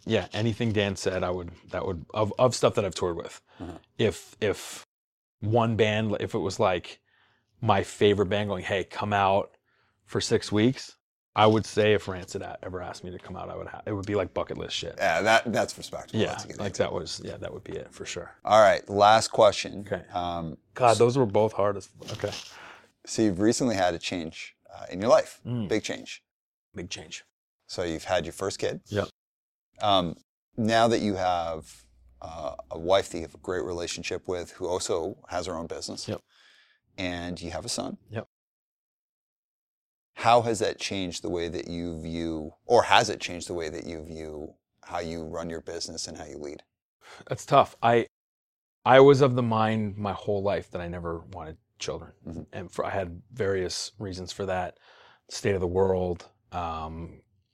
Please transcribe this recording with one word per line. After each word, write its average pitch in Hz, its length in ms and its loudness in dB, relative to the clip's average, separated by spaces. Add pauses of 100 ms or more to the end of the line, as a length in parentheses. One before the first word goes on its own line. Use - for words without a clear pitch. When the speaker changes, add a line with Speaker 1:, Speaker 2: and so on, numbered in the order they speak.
Speaker 1:
yeah, 98 280 0
anything 113 380 0
Dan 101 240 0
said, 92 280 -2
I 90 60 -2
would, 90 220 -6 (180)
that 92 160 -4
would, 90 180 -6 (120)
of, 107 240 0
of 123 160 4
stuff 120 200 2
that 107 100 0
I've 90 100 -6
toured 85 220 -2
with. - 240 -12 (180)
Speaker 2:
Uh-huh. 87 180 -12 (220)
Speaker 1:
If, - 420 -2
if - 460 -4 (520)
one 113 360 2
band, 107 440 2
if 113 140 -4
it 113 60 -2
was, 92 200 -4
like, 92 380 0 (680)
my 101 200 4
favorite 101 420 4
band 104 240 -2
going, 92 140 -4
"Hey, 95 200 -2
come 104 300 -6
out 98 380 2 (560)
for - 120 -2
six - 320 0
weeks," 110 460 2 (380)
I 104 100 8
would 107 180 6
say 107 300 4
if 101 140 0
Rancid 92 340 -10
a-, - 220 -10
ever 90 180 -10
asked 90 220 -12
me 90 80 -12
to 92 80 -14
come - 160 -16
out, 87 160 -12
I 85 40 -12
would 87 120 -10
ha-, - 180 -14
it 107 80 -6
would 95 140 -6
be, 101 80 -2
like, 92 180 0
bucket - 240 -4
list - 180 -8
shit. - 220 -8
Speaker 2:
Yeah, 87 240 2
that, 110 320 4
that's 113 240 -2
respectable. - 420 -8
Speaker 1:
Yeah, 92 100 2
Speaker 2:
That's - 160 -8
a - 20 -18
good - 100 -14
Speaker 1:
like, 107 120 -6
Speaker 2:
answer. 101 140 -2
Speaker 1:
that - 80 -2
was, 85 320 -8
yeah, 95 140 -10
that - 160 -10
would - 100 -16
be - 100 -14
it - 200 -12
for - 100 -14
sure. - 300 -12 (100)
Speaker 2:
All 107 160 8
right, 95 300 8
last 104 380 8
question. 101 580 4
Speaker 1:
Okay. 92 160 -6 (100)
Speaker 2:
Um, 85 460 -6 (160)
Speaker 1:
God, 117 240 6
Speaker 2:
so 117 80 8
Speaker 1:
those 123 140 2
were 123 80 4
both 107 260 2
hard 101 240 0
as, 92 100 -12 (260)
okay. 101 180 -6 (720)
Speaker 2:
So - 160 -2
you've 101 180 2
recently 117 360 2
had 90 180 2
a 85 60 -6
change, - 560 -8 (200)
uh, - 140 -16
in 90 100 -8
your 113 120 2
life, - 340 4
Speaker 1:
Mm. 113 240 -4
Speaker 2:
big 107 140 0
change. - 400 -10 (500)
Speaker 1:
Big 92 160 -12
change. - 340 -14 (440)
Speaker 2:
So - 160 -6
you've 80 220 -4
had 87 200 0
your 82 80 -10
first 95 240 -4
kid. - 300 -4
Speaker 1:
Yep. 101 200 -2 (760)
Speaker 2:
Um, 95 320 2 (420)
now 113 300 4
that 113 140 4
you 101 120 0
have, 85 580 -2 (520)
uh, 82 320 -10 (160)
a 87 80 -10
wife 92 320 2
that 87 80 -8
you 82 40 -6
have 78 120 -14
a 80 40 -20
great 90 260 -6
relationship 85 600 -8
with, 87 260 -6
who - 140 -8
also 92 500 -2 (120)
has 87 160 -4
her 90 80 -6
own 82 140 -6
business. 80 400 -10
Speaker 1:
Yep. 107 140 -6 (760)
Speaker 2:
And 87 440 -6
you 85 100 -8
have 82 120 -8
a 120 60 -10
son. - 280 -8 (120)
Speaker 1:
Yep. 107 180 -10 (1900)
Speaker 2:
How 120 260 6
has 113 180 -2
that 95 180 0
changed 92 460 -6
the 95 60 -6
way 85 180 -2
that 82 200 -6
you 85 340 -6
view, 82 520 -6 (120)
or 113 180 6
has 104 260 4
it 71 100 -6
changed 87 280 -10
the 98 60 -8
way 82 160 -6
that 80 160 -10
you 80 180 -10
view 78 500 -12 (300)
how 87 160 -8
you 82 240 -6
run 82 260 -8
your 82 120 -8
business 82 460 -10
and 82 100 -14
how 82 80 -14
you 73 120 -16
lead? 73 260 -12 (640)
Speaker 1:
That's - 180 -8
tough. 139 360 4
I, 117 260 4 (800)
I 127 140 10
was 139 220 10
of 127 140 4
the 127 60 2
mind 110 560 0
my 101 140 -4
whole 98 320 -4
life 92 280 -2
that 92 100 -8
I 87 60 -8
never 85 320 -6 (140)
wanted 80 240 -14 (220)
children. - 320 -8 (160)
Speaker 2:
Mm-hmm. 82 140 -10 (120)
Speaker 1:
And 92 180 -10
for, - 140 -4
I - 60 -6
had 90 300 -6 (120)
various 98 640 -4
reasons 92 340 -8
for 101 140 -6
that. 92 320 -4 (520)
The - 60 -14
state 101 200 0
of 90 60 0
the 92 60 0
world, 90 600 0 (240)
um, 82 680 -8 (320)